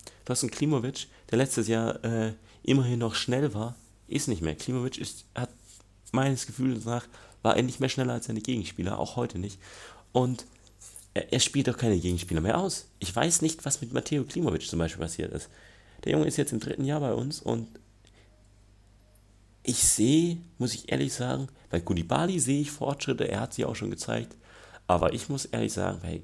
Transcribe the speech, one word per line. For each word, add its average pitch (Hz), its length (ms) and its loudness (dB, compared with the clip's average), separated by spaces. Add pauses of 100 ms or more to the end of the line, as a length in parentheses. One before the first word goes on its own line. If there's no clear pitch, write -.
(260)
Du - 60 -4
hast 127 120 0
einen 120 80 0
Klimovic, 139 560 0 (240)
der 113 60 4
letztes 123 300 2
Jahr, 113 360 0
äh, 113 300 0 (300)
immerhin 123 360 4
noch 113 160 0
schnell 127 380 0
war. 113 220 -4 (320)
Ist - 200 -2
nicht 98 140 0
mehr. 78 140 0
Klimovic 123 420 -4
ist, - 280 -10 (100)
hat 123 140 -4 (600)
meines 135 360 0
Gefühls 120 380 -2
nach, 120 220 -2 (340)
war 110 140 6
er 117 80 4
nicht 123 160 -2
mehr 131 100 2
schneller 123 240 0
als 117 140 -4
seine 110 140 -4
Gegenspieler, 101 580 -4
auch - 160 -4
heute 120 240 -2
nicht. 95 200 -8 (520)
Und 123 340 2 (680)
er, - 200 -2
er 127 60 4
spielt 135 280 2
doch 120 100 0
keine 107 220 4
Gegenspieler 87 420 0
mehr 98 160 2
aus. 185 300 -2 (120)
Ich - 160 -6
weiß 156 260 4
nicht, 160 240 -2
was - 160 -2
mit 120 120 -8
Mateo 131 300 0
Klimovic 131 400 0
zum 85 160 -2
Beispiel 82 240 -2
passiert - 300 -6
ist. - 160 -6 (540)
Der - 100 2
Junge 156 120 4
ist - 120 0
jetzt 139 160 0
im 113 60 -2
dritten - 260 -4
Jahr 147 160 0
bei 127 120 0
uns 123 280 -4
und 117 260 -2 (2000)
ich - 200 2
sehe, 160 540 6 (220)
muss 123 140 2
ich - 200 -4
ehrlich 135 200 0
sagen, 131 360 -2 (200)
bei 87 120 0
Koulibaly 135 580 2
sehe 139 220 2
ich 147 100 -4
Fortschritte, 131 560 -2
er 101 140 -2
hat - 120 -6
sie 113 120 -2
auch 123 100 -4
schon 104 140 -4
gezeigt, 113 480 -4 (480)
aber 85 260 4
ich - 160 -8
muss 139 160 -4
ehrlich 113 300 -2
sagen, 95 280 -2
bei 85 220 -6